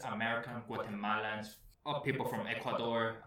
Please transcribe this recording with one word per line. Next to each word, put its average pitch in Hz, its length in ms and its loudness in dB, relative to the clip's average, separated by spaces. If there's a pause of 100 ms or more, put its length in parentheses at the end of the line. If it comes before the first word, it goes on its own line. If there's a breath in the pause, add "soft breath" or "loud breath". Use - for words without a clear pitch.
American, 117 480 -4 (160)
Guatemalans, 107 800 -4 (380)
uh, 147 140 10
people 127 260 2
from 107 220 -2
Ecuador, 117 800 0